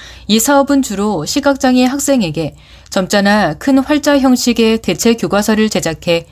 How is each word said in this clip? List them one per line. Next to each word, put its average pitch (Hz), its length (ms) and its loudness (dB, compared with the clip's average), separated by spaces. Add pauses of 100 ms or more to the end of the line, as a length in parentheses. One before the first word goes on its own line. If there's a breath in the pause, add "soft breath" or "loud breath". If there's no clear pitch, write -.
(260 loud breath)
이 214 120 2
사업은 277 440 2
주로 202 420 -4
시각장애 262 600 0
학생에게 226 680 -2 (360 soft breath)
점자나 196 640 0
큰 269 240 2
활자 285 400 0
형식의 233 640 2
대체 226 320 0
교과서를 208 560 0
제작해 165 600 -4